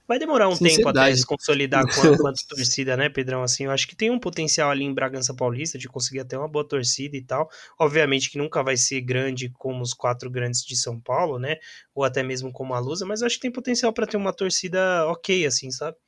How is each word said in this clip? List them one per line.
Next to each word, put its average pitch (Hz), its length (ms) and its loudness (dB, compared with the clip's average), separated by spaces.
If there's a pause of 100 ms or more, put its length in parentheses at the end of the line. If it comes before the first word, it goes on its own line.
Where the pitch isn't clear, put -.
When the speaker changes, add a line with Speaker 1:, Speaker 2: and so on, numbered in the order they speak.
Speaker 1:
Vai 240 120 0
demorar 277 280 2
um 190 100 4
tempo 160 300 6
até 135 280 6
Speaker 2:
Sinceridade. - 40 2
Speaker 1:
se 127 80 0
consolidar 139 580 2 (100)
com 139 80 2
a, 160 100 10
Speaker 2:
<laughs> 151 80 6
Speaker 1:
quanto 139 260 -2
torcida, 131 520 -2
né, 147 100 2
Pedrão? 131 340 -2
Assim, 127 220 -2
eu 135 60 -2
acho 139 180 0
que - 80 -20
tem 226 140 0
um 247 100 0
potencial 160 500 0
ali 139 140 0
em 139 80 -2
Bragança 131 400 -2
Paulista 127 460 -4
de 131 100 -12
conseguir 131 320 -6
até 127 160 -8
uma 143 100 -4
boa 147 220 -4
torcida 139 480 -2
e 127 60 -8
tal. 139 260 -2 (300)
Obviamente 143 520 4
que - 60 -12
nunca 147 260 0
vai 131 140 0
ser 131 240 0
grande 127 480 -2 (100)
como 131 240 -6
os 120 120 -6
quatro 123 360 -4
grandes 123 360 -2
de 127 100 -8
São 117 240 -4
Paulo, 139 380 -2
né? 143 180 -4 (380)
Ou 139 100 0
até 131 180 0
mesmo 131 300 -6
como 131 220 -6
a 123 40 0
Lusa, 160 280 -4
mas 214 160 -4
eu 240 40 2
acho 233 100 -2
que - 60 -10
tem 254 80 -4
potencial 240 400 -2
pra 220 160 -2
ter 208 120 -2
uma 196 160 -2
torcida 185 720 0
ok, 170 400 0
assim, 131 240 -4
sabe? 147 260 -8 (120)